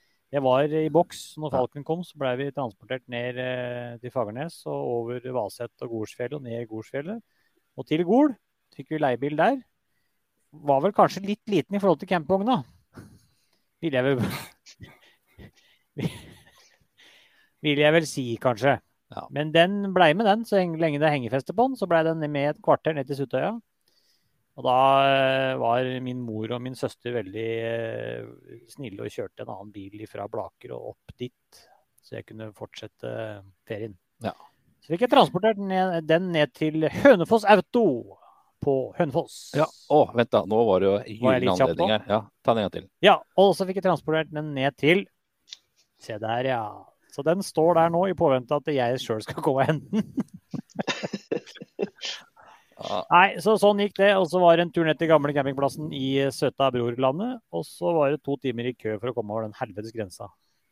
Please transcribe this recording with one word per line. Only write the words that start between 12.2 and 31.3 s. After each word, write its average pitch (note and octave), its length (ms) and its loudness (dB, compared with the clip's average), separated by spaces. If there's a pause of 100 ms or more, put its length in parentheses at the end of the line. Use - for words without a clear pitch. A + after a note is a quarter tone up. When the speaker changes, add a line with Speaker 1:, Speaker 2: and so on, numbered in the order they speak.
Speaker 1:
Vil E3 100 -2
jeg B2+ 120 2
vel, C3+ 160 2 (1800)
<laughs> - 400 -10 (1300)
vil D3 160 2
jeg D3 160 6
vel E3 140 4
si, A#2+ 340 -6
kanskje. B2 380 2 (340)
Speaker 2:
Ja. - 160 -14
Speaker 1:
Men D3 220 -4
den F#3+ 420 2
ble F3 220 6
med A3 100 0
den, A3 200 2
så G#3 120 0
lenge D#3+ 420 0
det D#3 80 2
er D3+ 80 2
hengefeste C3 380 -4
på A#3 140 2
den, C4+ 100 -4
så G3 100 -4
ble E3 160 4
den D#3+ 280 -2
med D3 240 -2
et - 80 -20
kvarter D#3+ 320 2
ned C#3 120 -4
til C#3 120 -6
Sutøya. C#3 320 -4 (1040)
Og B2+ 80 -18
da, B2+ 160 2 (240)
eh, C3+ 560 2
var A#2+ 240 2 (180)
min B2+ 220 -8
mor A2 320 -8
og A#2+ 80 -8
min B2+ 120 -10
søster - 360 -8
veldig, A2 400 -6 (160)
eh, A#2 580 -8 (460)
snille A2 320 -14
og G#2+ 80 -10
kjørte A#2 320 -12
en A#2 80 -14
annen G#2 200 -16
bil G#2 360 -16
fra G#2 240 -12
Blaker A#2 400 -12
og A#2 220 -12
opp - 260 -20
dit, - 480 -16 (340)